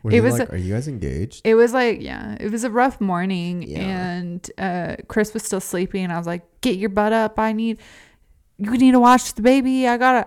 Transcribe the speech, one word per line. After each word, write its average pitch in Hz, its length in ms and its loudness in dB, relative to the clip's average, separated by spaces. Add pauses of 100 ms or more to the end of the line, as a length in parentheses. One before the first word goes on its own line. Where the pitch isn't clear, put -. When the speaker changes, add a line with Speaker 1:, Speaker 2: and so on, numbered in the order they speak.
Speaker 1:
Were 110 80 -4
Speaker 2:
it - 0 -
Speaker 1:
they 226 100 6
Speaker 2:
was 120 200 2
Speaker 1:
like, 240 80 -2
Speaker 2:
a - 40 -12
Speaker 1:
"Are - 40 -8
you 92 180 -4
guys 127 140 -6
engaged?" 80 560 -8
Speaker 2:
it 220 100 4
was 233 180 6
like, 240 300 -2
yeah, - 380 -10
it 208 100 -6
was 226 140 -4
a 254 60 -4
rough 247 300 0
morning, 180 640 -4
Speaker 1:
Yeah. - 180 -10
Speaker 2:
and, 180 800 -8
uh, 180 380 -6 (120)
Chris 214 260 -2
was 180 100 -6
still 196 160 -4
sleeping, 185 440 -4
and 175 80 -6
I 165 60 -6
was 170 80 -8
like, 170 160 -6 (200)
"Get 240 140 0
your 202 140 -4
butt 208 220 0
up. 220 260 0
I 220 140 0
need, 220 260 -4 (800)
you 214 180 -4
need 262 160 6
to 254 80 8
watch 247 340 6
the 214 80 -6
baby. 262 440 4
I 240 120 2
gotta, 254 280 4